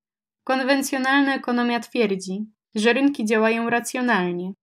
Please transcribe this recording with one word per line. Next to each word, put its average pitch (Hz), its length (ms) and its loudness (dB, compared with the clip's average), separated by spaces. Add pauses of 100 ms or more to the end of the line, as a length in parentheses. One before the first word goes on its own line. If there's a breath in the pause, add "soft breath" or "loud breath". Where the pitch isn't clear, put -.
(440)
Konwencjonalna 269 880 2
ekonomia 240 460 0
twierdzi, 196 680 -2 (280)
że 226 180 2
rynki 277 320 2
działają 226 460 2
racjonalnie, 202 840 -2 (100)